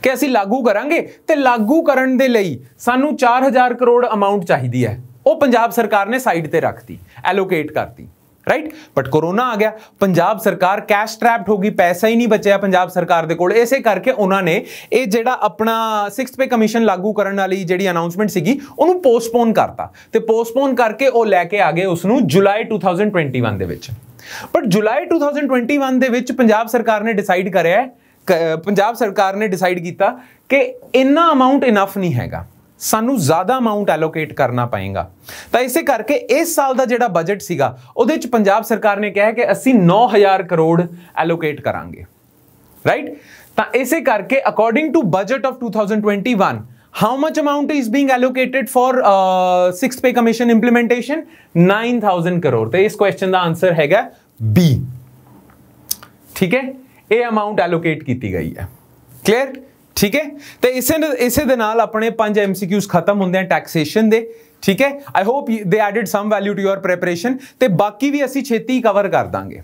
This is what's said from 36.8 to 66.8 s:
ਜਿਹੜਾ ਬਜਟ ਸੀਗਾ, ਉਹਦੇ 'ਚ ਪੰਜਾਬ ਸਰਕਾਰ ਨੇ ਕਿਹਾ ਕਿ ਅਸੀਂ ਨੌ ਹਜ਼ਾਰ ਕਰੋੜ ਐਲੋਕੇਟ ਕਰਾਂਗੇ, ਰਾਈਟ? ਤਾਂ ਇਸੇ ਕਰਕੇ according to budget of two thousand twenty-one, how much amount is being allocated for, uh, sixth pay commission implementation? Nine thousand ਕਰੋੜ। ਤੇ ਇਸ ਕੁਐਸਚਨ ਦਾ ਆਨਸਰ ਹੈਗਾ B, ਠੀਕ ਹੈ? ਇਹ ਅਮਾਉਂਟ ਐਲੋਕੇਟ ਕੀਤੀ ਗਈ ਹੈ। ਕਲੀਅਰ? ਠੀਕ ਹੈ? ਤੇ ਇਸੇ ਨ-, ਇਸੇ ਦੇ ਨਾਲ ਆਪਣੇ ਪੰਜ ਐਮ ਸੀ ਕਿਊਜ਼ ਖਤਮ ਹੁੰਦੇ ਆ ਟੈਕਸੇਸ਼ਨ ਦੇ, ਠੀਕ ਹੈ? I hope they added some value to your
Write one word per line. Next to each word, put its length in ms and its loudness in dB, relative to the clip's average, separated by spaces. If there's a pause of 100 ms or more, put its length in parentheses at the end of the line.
ਜਿਹੜਾ 220 0
ਬਜਟ 340 -2
ਸੀਗਾ, 360 -4 (200)
ਉਹਦੇ 200 2
'ਚ 100 -8
ਪੰਜਾਬ 360 2
ਸਰਕਾਰ 360 0
ਨੇ 120 -4
ਕਿਹਾ 200 2
ਕਿ 200 -2
ਅਸੀਂ 240 2
ਨੌ 400 6
ਹਜ਼ਾਰ 280 4
ਕਰੋੜ 400 2 (340)
ਐਲੋਕੇਟ 440 -2
ਕਰਾਂਗੇ, 440 -8 (840)
ਰਾਈਟ? 280 -2 (420)
ਤਾਂ 80 0 (100)
ਇਸੇ 260 0
ਕਰਕੇ 480 0
according 420 0
to 140 2 (100)
budget 340 -2
of 140 -6
two 140 -6
thousand 300 -2
twenty-one, 520 0 (440)
how 100 0 (120)
much 200 -2
amount 320 0
is 180 -2
being 220 2
allocated 600 -2
for, 120 4 (100)
uh, 720 2 (120)
sixth 220 -4
pay 140 2
commission 380 2
implementation? 680 0 (360)
Nine 460 2
thousand 340 0
ਕਰੋੜ। 300 0
ਤੇ 140 4
ਇਸ 100 -2
ਕੁਐਸਚਨ 360 0
ਦਾ 80 2
ਆਨਸਰ 340 0
ਹੈਗਾ 360 2 (500)
B, 20 6 (1700)
ਠੀਕ 200 0
ਹੈ? 180 -4 (380)
ਇਹ 160 2
ਅਮਾਉਂਟ 320 -2
ਐਲੋਕੇਟ 440 -2
ਕੀਤੀ 300 -4
ਗਈ 240 -6
ਹੈ। 100 -12 (580)
ਕਲੀਅਰ? 280 0 (420)
ਠੀਕ 200 0
ਹੈ? 160 -2 (300)
ਤੇ 80 2
ਇਸੇ 280 -2
ਨ-, 60 0
ਇਸੇ 420 0
ਦੇ 100 2
ਨਾਲ 260 0
ਆਪਣੇ 280 0
ਪੰਜ 300 0
ਐਮ 140 0
ਸੀ 140 -6
ਕਿਊਜ਼ 220 -2
ਖਤਮ 320 0
ਹੁੰਦੇ 180 0
ਆ 40 -2
ਟੈਕਸੇਸ਼ਨ 680 0
ਦੇ, 240 0 (280)
ਠੀਕ 200 0
ਹੈ? 80 2 (320)
I 20 0
hope 340 -2
they 220 0 (100)
added 140 -4
some 300 -2
value 240 -2
to 80 -4
your 220 0